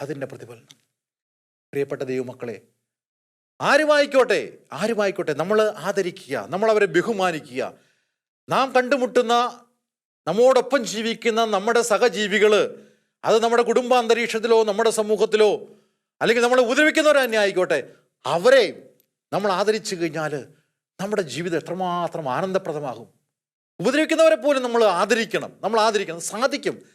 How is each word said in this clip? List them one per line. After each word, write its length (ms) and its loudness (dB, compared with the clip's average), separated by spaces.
അതിൻ്റെ 240 -10
പ്രതിഫലനം 500 -20
പ്രിയപ്പെട്ട 280 -6
ദൈവമക്കളെ, 600 -8
ആരുമായിക്കോട്ടെ, 960 2
ആരുമായിക്കോട്ടെ, 600 -4
നമ്മൾ 280 0
ആദരിക്കുക, 880 -4
നമ്മൾ 220 0
അവരെ 140 0
ബഹുമാനിക്കുക. 880 -2
നാം 220 0
കണ്ടുമുട്ടുന്ന, 920 0
നമ്മോടൊപ്പം 580 2
ജീവിക്കുന്ന 600 -2
നമ്മുടെ 360 2
സഹജീവികൾ, 720 2
അത് 200 2
നമ്മുടെ 200 2
കുടുംബാന്തരീക്ഷത്തിലോ 1000 2
നമ്മുടെ 260 0
സമൂഹത്തിലോ 800 0
അല്ലെങ്കിൽ 220 2
നമ്മളെ 180 4
ഉപദ്രവിക്കുന്നവർ 560 4
തന്നെ 200 0
ആയിക്കോട്ടെ, 540 0
അവരെ 640 2
നമ്മൾ 180 0
ആദരിച്ചു 440 -2
കഴിഞ്ഞാൽ 380 -4
നമ്മുടെ 220 -2
ജീവിതം 360 -6
എത്രമാത്രം 720 -6
ആനന്ദപ്രദമാകും. 800 -6
ഉപദ്രവിക്കുന്നവരെ 560 2
പോലും 280 0
നമ്മൾ 200 0
ആദരിക്കണം, 680 0
നമ്മൾ 180 -2
ആദരിക്കണം. 420 -2
സാധിക്കും, 600 -4